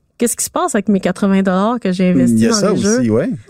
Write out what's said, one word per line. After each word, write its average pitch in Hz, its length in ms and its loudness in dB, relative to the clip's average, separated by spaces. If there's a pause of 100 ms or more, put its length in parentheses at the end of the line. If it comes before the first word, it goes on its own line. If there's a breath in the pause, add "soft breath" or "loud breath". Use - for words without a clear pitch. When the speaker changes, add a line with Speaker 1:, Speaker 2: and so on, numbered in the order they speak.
(180)
Speaker 1:
Qu'est-ce 233 180 -2
qui - 80 -6
se - 60 -10
passe 330 240 -4
avec 202 140 -2
mes 196 100 2
quatre-vingts 190 460 0
dollars 196 340 0
que 190 140 -4
j'ai 185 180 0
investis - 300 2
Speaker 2:
Il 220 40 4
y - 40 2
a - 20 2
Speaker 1:
dans 233 60 2
Speaker 2:
ça 208 160 0
Speaker 1:
les 185 60 0
jeux ? 220 200 0
Speaker 2:
aussi, 117 120 0
ouais, 139 200 0 (200)